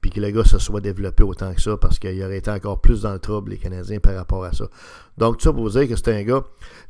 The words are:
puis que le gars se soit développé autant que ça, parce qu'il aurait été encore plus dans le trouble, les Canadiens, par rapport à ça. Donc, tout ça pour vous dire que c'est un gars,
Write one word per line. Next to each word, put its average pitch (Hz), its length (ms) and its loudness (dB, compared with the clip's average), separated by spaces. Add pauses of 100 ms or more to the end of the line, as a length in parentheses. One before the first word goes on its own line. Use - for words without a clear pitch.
puis - 100 0
que 104 100 -8
le 104 120 -4
gars 110 120 0
se 101 140 10
soit 104 220 -2
développé 98 420 2
autant 95 320 0
que - 80 0
ça, 107 140 0
parce - 240 2
qu'il 95 220 -8
aurait 95 160 -8
été 92 120 -6
encore 101 300 -6
plus 110 220 6
dans 107 100 -4
le 95 80 -10
trouble, 101 320 -8
les 95 60 -12
Canadiens, 92 420 -10
par 98 160 0
rapport 92 280 -6
à 87 80 -8
ça. 101 140 -4 (500)
Donc, 113 220 -2
tout - 60 -6
ça 160 80 4
pour 117 100 -4
vous 110 160 -2
dire 139 100 2
que 117 60 -4
c'est - 140 -2
un 104 160 -4
gars, 127 180 -2 (480)